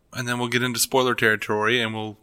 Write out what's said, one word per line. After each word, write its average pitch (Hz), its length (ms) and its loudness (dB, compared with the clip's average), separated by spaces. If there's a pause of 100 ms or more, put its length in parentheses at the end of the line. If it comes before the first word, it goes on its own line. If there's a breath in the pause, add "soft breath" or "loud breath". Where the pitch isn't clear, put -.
(120)
and 123 160 -8
then 120 120 -4
we'll 120 100 -2
get 120 120 0
into 120 180 -2
spoiler 127 360 2
territory, 107 640 2
and 110 140 -2
we'll 107 300 -8